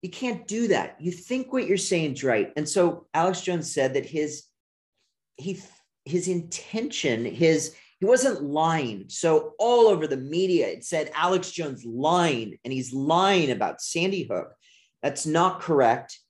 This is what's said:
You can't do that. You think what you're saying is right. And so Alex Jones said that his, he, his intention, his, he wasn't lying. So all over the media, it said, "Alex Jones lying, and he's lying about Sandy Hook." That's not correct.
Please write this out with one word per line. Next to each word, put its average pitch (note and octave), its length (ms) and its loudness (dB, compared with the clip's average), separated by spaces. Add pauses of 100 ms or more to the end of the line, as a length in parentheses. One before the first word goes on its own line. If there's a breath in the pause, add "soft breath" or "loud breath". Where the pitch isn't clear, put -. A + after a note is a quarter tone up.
You F#3 80 -10
can't A3 360 -6
do A3+ 220 -2
that. B2 320 0
You E3 100 -4
think B3+ 420 -6
what B3+ 140 0
you're F#3+ 120 2
saying E3 340 0
is B2 100 -10
right. A#2 320 2
And D3+ 140 -4
so F3 460 2
Alex F3+ 260 2
Jones E3+ 320 -4
said C3 220 0
that C3+ 120 -2
his, D3+ 380 -6 (920)
he, F3+ 240 -8 (440)
his E3+ 240 -4
intention, E3+ 960 -4
his, D#3+ 500 0 (240 loud breath)
he F#3+ 60 -2
wasn't B3 400 4
lying. C#3+ 640 -2
So D#3 500 0
all A#3 300 6
over D#3 180 2
the C#3 120 -2
media, D#3+ 500 0
it - 160 -10
said, D#3 300 -4
"Alex F3+ 360 0
Jones C#3 340 -8
lying, C3 760 0
and B2 100 -8
he's B2+ 200 -6
lying D#3+ 580 2
about G2 300 -2
Sandy F3+ 500 -2
Hook." F2+ 220 -6 (500 soft breath)
That's - 240 -4
not E3+ 340 2
correct. B2 580 2 (120)